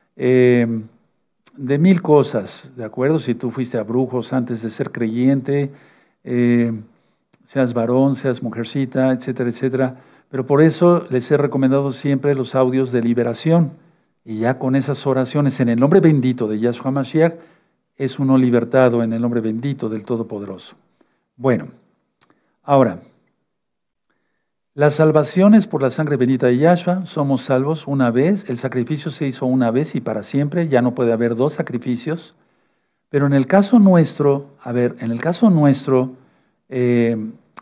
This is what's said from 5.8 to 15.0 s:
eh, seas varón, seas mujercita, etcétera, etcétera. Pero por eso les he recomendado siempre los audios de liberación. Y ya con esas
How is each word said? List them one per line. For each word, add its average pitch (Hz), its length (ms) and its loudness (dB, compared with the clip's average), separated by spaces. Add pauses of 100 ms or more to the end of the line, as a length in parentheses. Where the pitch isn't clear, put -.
eh, 120 500 0 (760)
seas 127 280 -2
varón, 127 400 2
seas 127 300 -4
mujercita, 131 680 -4
etcétera, 127 400 -4
etcétera. 127 460 -2 (340)
Pero 123 160 -6
por 143 160 4
eso 165 480 4
les 123 220 -2
he 143 40 6
recomendado 139 560 0
siempre 139 440 0
los 127 180 -6
audios 131 380 0
de 120 100 0
liberación. 120 720 0 (520)
Y 110 140 -10
ya 123 220 -2
con 131 160 0
esas 135 280 -4